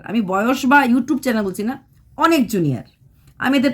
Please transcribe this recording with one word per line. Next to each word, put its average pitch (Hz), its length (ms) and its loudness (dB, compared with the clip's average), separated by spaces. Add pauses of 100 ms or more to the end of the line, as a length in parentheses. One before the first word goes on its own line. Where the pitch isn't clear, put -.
আমি 226 160 -2
বয়স 208 460 -2
বা 277 200 4
YouTube 247 320 0
চ্যানেল 220 260 -2
বলছি 190 180 -6
না, 247 200 -8 (340)
অনেক 311 300 2
জুনিয়র। 151 360 -2 (560)
আমি 277 200 0
এদের 262 160 2